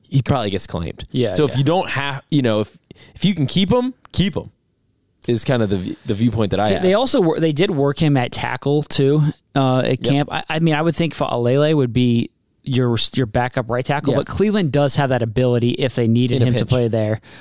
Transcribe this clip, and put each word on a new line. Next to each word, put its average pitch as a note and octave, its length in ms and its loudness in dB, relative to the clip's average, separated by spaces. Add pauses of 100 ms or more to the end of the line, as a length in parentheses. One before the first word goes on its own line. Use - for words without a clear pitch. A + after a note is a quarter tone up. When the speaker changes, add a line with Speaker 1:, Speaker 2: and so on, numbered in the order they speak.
Speaker 1:
He - 200 -2
probably A#2 280 -2
gets G2 160 -4
claimed. - 440 -8
Speaker 2:
Yeah, A#2+ 220 -2
Speaker 1:
So D3+ 120 2
if B2+ 80 -2
Speaker 2:
yeah. B2 60 -2
Speaker 1:
you C3+ 60 2
don't E3+ 260 0
have, C#3 400 -6
you D3 120 2
know, A2 180 2
if, - 180 -6 (360)
if - 100 -6
you G3 100 2
can C#3+ 120 0
keep F#3 240 0
him, B3 240 0 (180)
keep F3+ 240 -2
him. - 140 -8 (760)
Is A#2 180 -2
kind B2 180 0
of G#2 60 0
the G2 80 0
v-, F#2 200 -6 (100)
the G#2+ 80 -2
viewpoint A2 380 0
that F#2+ 80 -2
I G#2+ 80 0
Speaker 2:
Yeah, G2+ 60 2
Speaker 1:
have. - 80 -2
Speaker 2:
they F#3 120 2
also B3+ 260 0
wor-, F#3+ 200 2
they D#3+ 120 2
did D#3 180 0
work C#3+ 300 0
him D3 160 4
at B2 160 0
tackle C#3 500 -2
too, D3 380 2 (340)
uh, C3 260 2
at B2 220 -2
Speaker 1:
Yep. - 20 -
Speaker 2:
camp. C#3+ 280 0
I, - 160 -6
I D#3 120 -4
mean, D#3+ 140 2
I D3 60 0
would E3 160 0
think E3 180 -2
Faalele C3+ 600 2
would B2+ 160 0
be A#2+ 380 2 (320)
your, B2 340 0 (180)
your C3 120 0
backup B2 420 -2
right B2 160 -2
tackle, C#3 300 -2
Speaker 1:
Yeah. A2 60 2
Speaker 2:
but - 60 -6
Cleveland G3 460 0
does C#3+ 240 2
have C#3 140 0
that B2 100 0
ability A#2+ 520 0
if B2+ 220 -4
they A#2 140 0
needed B2 280 2
Speaker 1:
In B2+ 60 2
a A#2 40 4
Speaker 2:
him B2+ 80 0
to A#2+ 60 0
Speaker 1:
pinch. A2+ 100 -2
Speaker 2:
play B2 180 2
there G#2+ 320 -2 (200)